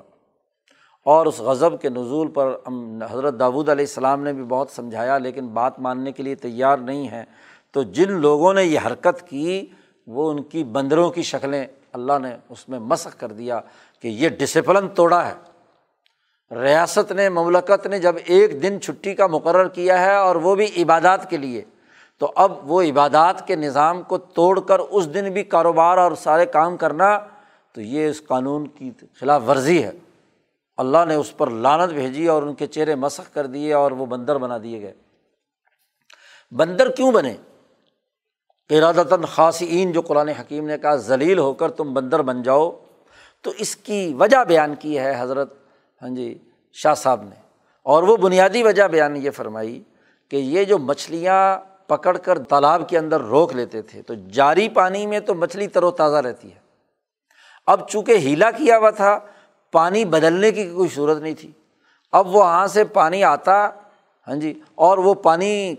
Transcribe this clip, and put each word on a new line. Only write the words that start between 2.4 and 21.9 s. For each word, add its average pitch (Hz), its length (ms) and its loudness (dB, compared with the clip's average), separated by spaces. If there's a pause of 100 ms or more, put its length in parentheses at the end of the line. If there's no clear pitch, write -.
ہم، 117 440 -12
حضرت 131 280 -4
داؤد 135 300 0
علیہ 143 160 0
السلام 135 380 -2
نے 147 100 -6
بھی 131 100 -12
بہت 131 260 -4
سمجھایا، 120 480 -4
لیکن 127 300 -8
بات 117 320 -4
ماننے 127 320 -8
کے 135 120 -12
لیے 135 120 -8
تیار 131 420 -2
نہیں 131 300 -8
ہیں۔ 113 180 -14 (460)
تو 139 120 -2
جن 135 280 0
لوگوں 156 420 2
نے 196 100 2
یہ 156 240 0
حرکت 170 400 -2
کی، 175 380 -6 (420)
وہ 147 240 -4
ان 143 120 -8
کی 160 200 -8
بندروں 139 480 0
کی 170 100 -8
شکلیں 139 460 -6 (260)
اللہ 131 280 -2
نے 123 160 -10 (120)
اس 123 200 -20
میں 127 100 -10
مسخ 156 400 -6
کر 113 120 -12
دیا 117 280 -8 (420)
کہ 120 60 -8
یہ 117 220 -2
ڈسپلن 160 580 0
توڑا 170 440 2
ہے۔ - 20 -10 (1200)
ریاست 160 560 0
نے، 196 180 0
مملکت 180 580 2
نے 196 120 -6
جب 170 160 2 (100)
ایک 170 380 4
دن 196 180 -2
چھٹی 185 340 -8
کا 196 120 4
مقرر 170 400 2
کیا 180 340 0
ہے 196 140 4
اور 185 200 2
وہ 175 200 2
بھی 190 280 0
عبادات 170 460 2
کے 170 80 -4
لیے، 123 240 -8 (600)